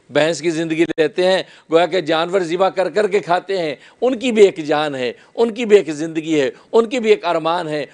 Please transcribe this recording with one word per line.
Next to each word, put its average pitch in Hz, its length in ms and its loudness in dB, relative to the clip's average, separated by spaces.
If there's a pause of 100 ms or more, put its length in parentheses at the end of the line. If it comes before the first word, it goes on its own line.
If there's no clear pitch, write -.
(120)
भैंस 147 280 0
की 170 100 -2
ज़िंदगी 160 360 -2
लेते 160 400 0
हैं, 185 180 2 (260)
गोया 165 160 4
कि 170 160 -2
जानवर 165 420 0
ज़िबा 175 260 0
कर 175 200 -2
कर 202 180 0
के 190 120 0
खाते 180 380 -2
हैं, 156 180 -4 (260)
उनकी 247 300 0
भी 214 120 6
एक 180 180 2
जान 151 320 -2
है, 127 200 -4 (220)
उनकी 233 280 -2
भी 208 120 6
एक 160 160 2
ज़िंदगी 156 420 -6
है, 135 180 0 (200)
उनकी 233 280 2
भी 220 100 0
एक 208 160 2
अरमान 165 420 -2
है। 151 260 -6